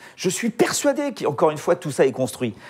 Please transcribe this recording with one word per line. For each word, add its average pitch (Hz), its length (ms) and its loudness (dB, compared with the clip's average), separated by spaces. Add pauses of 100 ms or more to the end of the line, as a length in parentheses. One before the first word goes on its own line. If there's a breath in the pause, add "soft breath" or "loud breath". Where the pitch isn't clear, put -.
(140 loud breath)
je - 160 -2
suis 226 200 -2
persuadé 285 640 0
qu'encore 156 380 2
une 151 80 -2
fois, 170 160 0
tout 160 160 -4
ça 147 160 4
est 131 60 2
construit. 127 420 -4 (160 loud breath)